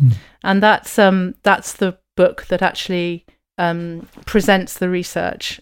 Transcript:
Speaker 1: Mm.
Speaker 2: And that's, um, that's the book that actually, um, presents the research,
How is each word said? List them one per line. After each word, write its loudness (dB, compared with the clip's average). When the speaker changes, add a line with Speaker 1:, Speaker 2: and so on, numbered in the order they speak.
Speaker 1:
Mm. 6
Speaker 2:
And 0
that's, 2
um, 4
that's 0
the -4
book 2
that -4
actually, -4
um, -6
presents 0
the -2
research, -6